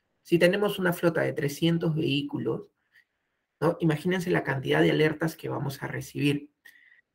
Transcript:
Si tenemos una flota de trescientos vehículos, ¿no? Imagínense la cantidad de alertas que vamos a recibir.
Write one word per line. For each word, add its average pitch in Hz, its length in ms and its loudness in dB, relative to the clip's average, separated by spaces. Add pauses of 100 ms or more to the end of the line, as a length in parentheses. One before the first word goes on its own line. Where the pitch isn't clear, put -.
(220)
Si 170 160 2
tenemos 202 400 2
una 180 140 2
flota 165 300 0
de 135 100 -2
trescientos 165 640 0
vehículos, 139 720 -2 (920)
¿no? 165 200 0
Imagínense 180 500 0
la 160 140 2
cantidad 139 360 0
de 165 120 6
alertas 156 440 0
que 139 120 -10
vamos 131 340 -6
a 139 60 -8
recibir. 139 640 -2 (640)